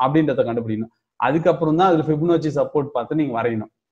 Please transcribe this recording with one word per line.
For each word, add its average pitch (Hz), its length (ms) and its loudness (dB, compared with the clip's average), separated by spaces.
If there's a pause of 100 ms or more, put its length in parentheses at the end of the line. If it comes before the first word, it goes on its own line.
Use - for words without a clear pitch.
அப்படின்றத 139 420 2
கண்டுபிடிக்கணும். 113 500 -4 (220)
அதுக்கப்புறம் 160 600 0
தான் 185 120 4
அதுல 156 160 2
Fibonacci 156 500 0
சப்போர்ட் 139 340 0
பார்த்து 120 260 -4
நீங்க 131 280 -2
வரையணும். 113 300 -4 (200)